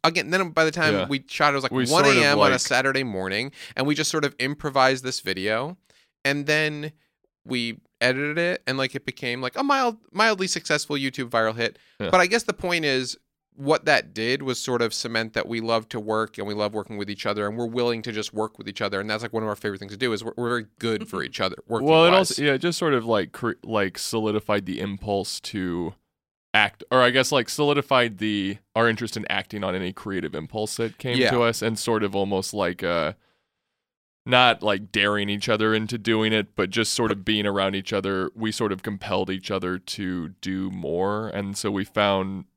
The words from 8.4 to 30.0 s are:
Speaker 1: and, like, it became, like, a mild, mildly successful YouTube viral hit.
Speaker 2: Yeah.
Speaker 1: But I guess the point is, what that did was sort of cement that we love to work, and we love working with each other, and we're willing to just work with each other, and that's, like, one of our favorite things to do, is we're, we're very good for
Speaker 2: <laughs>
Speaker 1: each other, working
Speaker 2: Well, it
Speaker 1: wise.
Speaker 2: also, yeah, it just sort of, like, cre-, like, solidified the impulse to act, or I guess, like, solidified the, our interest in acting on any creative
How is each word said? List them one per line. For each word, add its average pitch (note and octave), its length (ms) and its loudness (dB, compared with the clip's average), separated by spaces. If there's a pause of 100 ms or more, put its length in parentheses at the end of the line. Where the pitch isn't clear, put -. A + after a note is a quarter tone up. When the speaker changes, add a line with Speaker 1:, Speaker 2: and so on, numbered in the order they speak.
Speaker 1:
and, C3 100 -2
like, C3+ 160 -2
it C#3+ 120 -8
became, B2+ 360 -6
like, B2+ 160 -6
a C4+ 60 -2
mild, C4+ 320 2 (160)
mildly G3+ 360 2
successful D3+ 500 -2
YouTube C3+ 320 -4
viral A2+ 260 2
hit. A#2 240 -4 (180)
Speaker 2:
Yeah. G#2+ 120 -4
Speaker 1:
But F3+ 100 6
I F#3 80 6
guess A3+ 160 0
the - 80 -4
point F3 320 -2
is, C3 340 0 (380)
what C#3+ 300 0
that D3 280 2
did A#2+ 300 -2
was B2+ 160 -2
sort A#2+ 220 -2
of A2+ 120 0
cement A2+ 380 -4
that A2+ 160 -2
we A2+ 140 -4
love A2+ 280 0
to A#2+ 120 -6
work, A2 360 -2
and G#2 80 -6
we G#2 80 -6
love G#2 200 -2
working G#2+ 240 -6
with G2+ 120 -6
each G2+ 160 -8
other, G#2 220 -2
and G#2+ 100 -6
we're A#2+ 80 -2
willing A#2 360 -2
to A#2 100 -8
just G#2+ 220 -6
work G#2+ 240 -4
with G#2 100 -12
each G2+ 140 -8
other, G2 180 -2
and G#2+ 100 -6
that's, A2 140 -4
like, A2+ 80 -10
one A2 120 -4
of A2 60 -4
our G#2 60 -4
favorite G2+ 240 -6
things G2+ 140 -14
to G2 40 -16
do, A#2+ 140 0
is G#2+ 140 -4
we're, A2+ 100 -8
we're A#2+ 140 -4
very A#2+ 160 -4 (140)
good A2 280 -2
for F2+ 160 -6
Speaker 2:
<laughs> - 40 -6
Speaker 1:
each - 120 -10
other, F#2+ 160 0 (120)
working A2+ 200 0
Speaker 2:
Well, D#3+ 180 8
it F3 40 8
Speaker 1:
wise. F#3 220 6
Speaker 2:
also, C#3 120 -2
yeah, D3 120 2
it - 40 -2
just E3 180 -2
sort D#3+ 160 2
of, A#2 120 0
like, G#2+ 260 0
cre-, - 220 -4 (100)
like, G2+ 340 -2
solidified G#2+ 680 0
the F#2 160 -6
impulse G2 580 -4
to F2 540 -4 (580)
act, G#2 380 2
or B2+ 140 6
I B2 80 6
guess, C3 200 2
like, B2+ 160 2
solidified C3+ 680 2
the, G2+ 400 -2 (180)
our A2+ 140 4
interest A2+ 260 -4
in G#2+ 140 -6
acting G2+ 340 -6
on F#2 120 -2
any F#2 180 -4
creative F#2 400 -6